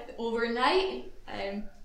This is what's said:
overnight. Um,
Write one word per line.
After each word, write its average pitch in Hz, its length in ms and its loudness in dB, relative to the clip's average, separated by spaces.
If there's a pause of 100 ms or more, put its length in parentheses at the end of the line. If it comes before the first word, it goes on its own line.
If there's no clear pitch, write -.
(180)
overnight. 233 920 2 (160)
Um, 202 360 -4 (220)